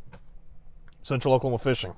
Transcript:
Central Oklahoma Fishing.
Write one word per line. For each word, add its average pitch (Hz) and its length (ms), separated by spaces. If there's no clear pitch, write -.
Central 131 300
Oklahoma 123 260
Fishing. 123 380